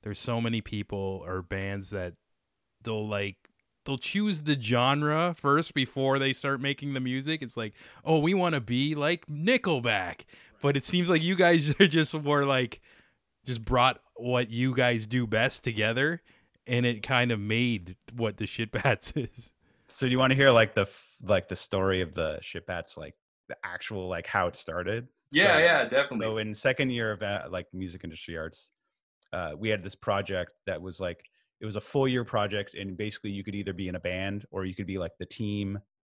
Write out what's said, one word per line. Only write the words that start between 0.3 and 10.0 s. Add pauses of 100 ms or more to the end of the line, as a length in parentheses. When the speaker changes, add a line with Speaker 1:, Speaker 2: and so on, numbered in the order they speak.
Speaker 1:
many
people
or
bands
that (680)
they'll,
like, (480)
they'll
choose
the
genre
first
before
they
start
making
the
music.
It's
like, (300)
"Oh,
we
wanna
be
like
Nickelback." (400)